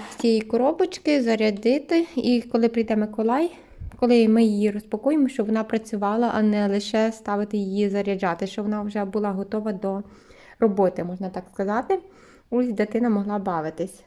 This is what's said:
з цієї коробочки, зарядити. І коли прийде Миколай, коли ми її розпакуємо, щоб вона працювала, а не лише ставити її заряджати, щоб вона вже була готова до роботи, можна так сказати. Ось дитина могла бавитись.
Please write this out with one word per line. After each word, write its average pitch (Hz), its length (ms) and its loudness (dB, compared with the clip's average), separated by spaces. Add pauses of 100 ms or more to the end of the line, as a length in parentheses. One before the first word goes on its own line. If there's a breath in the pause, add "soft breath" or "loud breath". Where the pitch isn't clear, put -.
(120)
з - 40 -18
цієї 220 260 2
коробочки, 294 800 0
зарядити. 226 960 2
І 240 360 2
коли 233 180 2
прийде 233 260 -2
Миколай, 226 560 0 (480 loud breath)
коли 233 280 6
ми 226 160 6
її 208 280 2
розпакуємо, 247 560 0
щоб 208 200 -2
вона 220 160 0
працювала, 220 680 -2
а 220 80 2
не 208 260 2
лише 214 440 0
ставити 208 460 -4
її 202 320 0
заряджати, 196 580 -2
щоб 202 180 -6
вона 214 160 -2
вже 208 240 -4
була 208 260 -2
готова 202 420 -4
до 196 300 -4 (560 loud breath)
роботи, 190 440 2
можна 185 260 -8
так 185 140 -10 (100)
сказати. 233 460 -2 (500 loud breath)
Ось 247 220 0
дитина 214 380 0
могла 208 300 0
бавитись. 170 680 -6